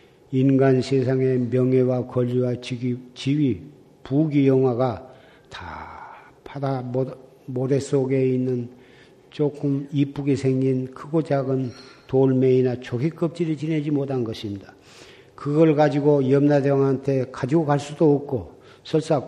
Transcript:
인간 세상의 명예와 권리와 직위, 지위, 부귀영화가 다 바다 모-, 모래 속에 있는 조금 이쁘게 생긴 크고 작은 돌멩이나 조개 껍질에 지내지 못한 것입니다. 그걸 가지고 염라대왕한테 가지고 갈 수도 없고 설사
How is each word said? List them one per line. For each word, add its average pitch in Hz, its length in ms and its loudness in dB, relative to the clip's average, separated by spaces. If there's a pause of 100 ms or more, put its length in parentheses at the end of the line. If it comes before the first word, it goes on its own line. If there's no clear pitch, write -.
(320)
인간 131 500 4
세상의 131 680 0
명예와 127 560 2
권리와 123 540 -2
직위, 123 360 -6 (160)
지위, 135 480 -2 (400)
부귀영화가 131 1080 2 (420)
다 - 640 -16 (280)
바다 135 380 -6
모-, 123 240 -4 (400)
모래 131 340 -2
속에 131 480 0
있는 127 420 -2 (600)
조금 143 640 -2
이쁘게 139 440 0
생긴 131 580 0
크고 156 280 -4
작은 131 480 -2 (380)
돌멩이나 127 720 4
조개 123 300 -4
껍질에 165 460 -4
지내지 151 360 -2
못한 135 320 -2
것입니다. 104 500 -8 (640)
그걸 151 400 4
가지고 143 540 4
염라대왕한테 139 1040 2
가지고 151 340 0
갈 143 140 0
수도 151 360 2
없고 127 460 -6 (220)
설사 156 440 0